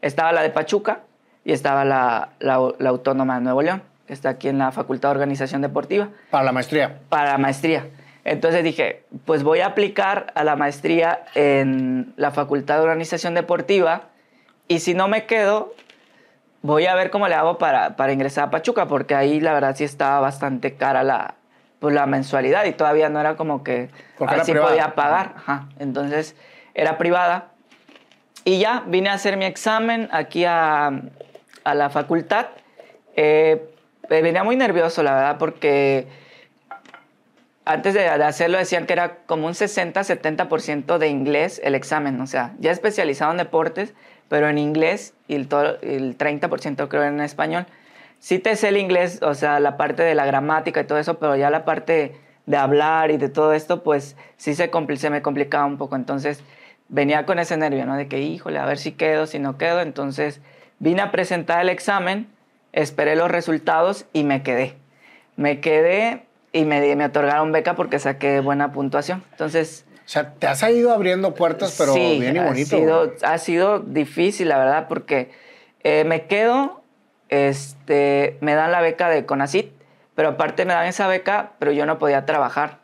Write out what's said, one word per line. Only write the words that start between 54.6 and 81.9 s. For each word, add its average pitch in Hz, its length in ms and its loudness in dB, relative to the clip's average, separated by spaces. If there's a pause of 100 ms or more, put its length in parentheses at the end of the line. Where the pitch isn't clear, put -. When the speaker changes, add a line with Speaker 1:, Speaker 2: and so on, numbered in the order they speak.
Speaker 1:
compli-, 151 260 -2
se 147 140 -4
me 147 120 -2
complicaba 143 440 -2
un 143 100 -4
poco. 143 200 -8
Entonces 143 460 -6 (460)
venía 147 380 0
con 185 140 0
ese 170 160 -2
nervio, 143 280 -2
¿no? 135 120 -4
De 143 100 -6
que, 139 140 -6
"Híjole, 160 380 -6
a 135 60 -4
ver 143 140 -2
si - 140 -8
quedo, 156 340 0
si 156 140 -10
no 139 180 -6
quedo". 170 220 0
Entonces 143 600 -6 (380)
vine 175 240 2
a 196 80 -4
presentar 175 500 0
el 180 80 2
examen, 190 600 -2 (440)
esperé 151 440 0
los 170 140 2
resultados 170 800 0
y 156 120 0
me 139 180 0
quedé. 131 320 -2 (640)
Me 147 240 0
quedé 175 640 2 (300)
y 160 120 2
me, 143 320 2
me 147 80 0
otorgaron 147 480 0
beca 160 220 2
porque 170 240 -2
saqué 139 420 0
buena 139 320 0
puntuación. 143 500 -4 (100)
Entonces 156 520 -4 (220)
Speaker 2:
O - 20 -20
sea, 147 260 -4
te - 120 -4
has 139 160 0
ido 240 300 4
abriendo 190 420 0
puertas, 170 440 0
pero 147 140 4
Speaker 1:
Sí, 160 280 4
Speaker 2:
bien 131 160 0
y - 20 0
Speaker 1:
ha 175 60 2
Speaker 2:
bonito, 139 340 0
Speaker 1:
sido, 160 280 4
Speaker 2:
güey. - 160 -8
Speaker 1:
ha 160 160 0
sido 180 420 0
difícil, 165 680 -2
la 147 80 2
verdad, 139 320 2
porque, 143 440 -4 (500)
eh, 156 220 4
me 160 220 -2
quedo, 233 540 0 (480)
este, 139 1120 0
me 147 140 0
dan 156 160 2
la 175 100 2
beca 165 280 2
de 147 180 0
conacit, 139 460 -2 (420)
pero 156 160 2
aparte 156 340 -2
me 180 100 0
dan 170 120 0
esa 190 220 -2
beca, 190 500 -2
pero 147 140 2
yo 147 140 0
no 156 120 -2